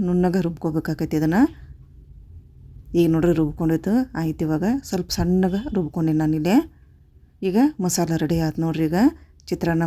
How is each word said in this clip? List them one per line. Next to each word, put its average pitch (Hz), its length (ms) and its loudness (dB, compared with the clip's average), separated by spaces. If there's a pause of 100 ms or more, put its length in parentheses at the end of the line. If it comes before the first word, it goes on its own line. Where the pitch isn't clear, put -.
ನುಣ್ಣಗೆ 180 400 2
ರುಬ್ಕೋಬೇಕಾಗೈತಿ 160 760 -2
ಇದನ್ನ. 160 200 2 (1600)
ಈಗ 170 160 4
ನೋಡ್ರಿ 165 260 2
ರುಬ್ಕೊಂಡಿತ್ತು. 160 540 0 (260)
ಆಯ್ತು 160 260 -4
ಇವಾಗ 156 180 0 (260)
ಸ್ವಲ್ಪ 180 280 -4
ಸಣ್ಣಗೆ 185 440 0 (120)
ರುಬ್ಕೊಂಡೆ 160 480 0
ನಾನಿಲ್ಲಿ. 156 340 2 (840)
ಈಗ 190 140 -2 (280)
ಮಸಾಲ 170 380 0
ರೆಡಿ 160 240 0
ಆಯ್ತು 156 200 -4
ನೋಡ್ರಿ 160 240 0
ಈಗ 175 100 2 (460)
ಚಿತ್ರಾನ್ನ 165 400 0